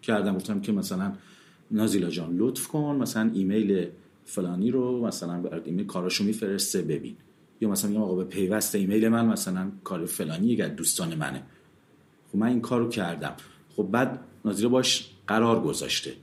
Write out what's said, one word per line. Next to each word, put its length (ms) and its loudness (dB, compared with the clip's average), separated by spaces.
کردم، 340 2
گفتم 240 -4
که 120 -2
مثلاً 400 -2
نازیلا 400 2
جان 260 -2
لطف 320 0
کن 280 0
مثلاً 380 2
ایمیل 540 2
فلانی 460 -2
رو 360 0
مثلاً 360 -4
برات 240 -6
ایمیل 200 -2
کاراشو 380 -2
میفرسته 580 0
ببین، 340 -4
یا 80 2
مثلاً 220 0
میگم 120 0
آقا 120 0
به 100 0
پیوست 500 0
ایمیل 340 4
من 180 4
مثلاً 460 0
کار 220 -4
فلانی 400 -2
یک 140 4
از 160 -2
دوستان 380 -2
منه. 280 -4
خب 60 0
من 80 4
این 140 4
کارو 280 0
کردم. 460 -4
خب 60 0
بعد 380 2
نازیلا 240 2
باش 420 2
قرار 360 4
گذاشته 500 -2